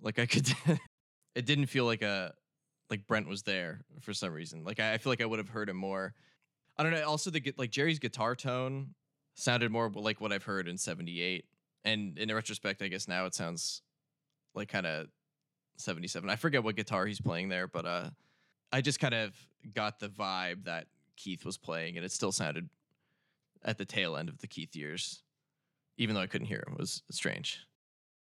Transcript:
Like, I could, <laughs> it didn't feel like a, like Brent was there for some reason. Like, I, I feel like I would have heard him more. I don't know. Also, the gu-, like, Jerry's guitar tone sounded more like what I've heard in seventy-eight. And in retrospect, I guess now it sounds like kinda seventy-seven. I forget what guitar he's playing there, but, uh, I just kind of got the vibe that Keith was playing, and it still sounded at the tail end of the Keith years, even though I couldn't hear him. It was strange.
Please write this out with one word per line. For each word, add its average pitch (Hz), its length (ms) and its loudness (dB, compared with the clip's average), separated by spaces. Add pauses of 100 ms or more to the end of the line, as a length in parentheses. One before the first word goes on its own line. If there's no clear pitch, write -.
Like, 107 180 -2
I 120 60 6
could, 127 320 4
<laughs> - 760 0
it 120 100 -2
didn't 143 220 6
feel 127 180 4
like 113 160 4
a, 98 320 2 (560)
like 104 180 -2
Brent 107 220 4
was 98 140 -4
there 92 400 0 (180)
for 104 140 -8
some 92 180 -2
reason. 80 320 -8
Like, 104 160 -4
I, 110 140 4
I 117 40 2
feel 131 140 2
like 120 80 2
I 113 60 2
would 110 120 0
have 107 120 -4
heard 107 180 -2
him 92 80 -2
more. 95 380 -2 (640)
I 147 40 2
don't 160 100 4
know. 160 100 2
Also, 151 280 2
the 156 100 0
gu-, 135 180 -2
like, 123 120 0
Jerry's 151 280 4
guitar 120 360 0
tone 131 600 -2 (400)
sounded 120 360 4
more 113 200 4
like 104 280 0
what 107 140 0
I've 98 120 0
heard 98 220 0
in 90 120 -4
seventy-eight. 85 680 -2 (400)
And 104 320 0
in 110 180 -2
retrospect, 104 460 -2
I 98 80 -2
guess 92 180 -4
now 92 200 0
it 90 80 -4
sounds - 480 -4 (720)
like 104 140 -4
kinda 82 400 0 (680)
seventy-seven. 87 520 -4
I 101 60 2
forget 139 300 2
what 110 100 2
guitar 104 320 2
he's 104 140 -4
playing 92 300 0
there, 90 180 0
but, 85 180 -4
uh, 87 240 -2 (600)
I 131 80 4
just 135 180 2
kind 127 160 4
of 107 220 0 (360)
got 107 280 0
the 104 80 -4
vibe 95 560 -2
that 82 240 -4 (280)
Keith 92 280 -8
was 92 120 -4
playing, 82 400 -4
and 85 80 -4
it 92 60 -6
still 98 220 0
sounded 82 360 -2 (920)
at 110 160 -2
the 98 60 -4
tail 90 320 0
end 82 120 -2
of 73 100 -10
the - 100 -12
Keith - 260 -10
years, 76 480 -6 (720)
even 110 200 2
though 98 40 2
I 92 60 2
couldn't - 220 -2
hear 58 180 -4
him. - 60 -8
It - 80 -6
was - 300 -4
strange. - 540 -4 (760)